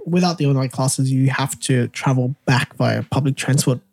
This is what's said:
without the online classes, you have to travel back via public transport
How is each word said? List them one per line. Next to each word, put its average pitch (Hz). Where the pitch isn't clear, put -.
without 175
the 147
online 135
classes, 131
you 135
have 135
to 123
travel 131
back 131
via 120
public 135
transport 131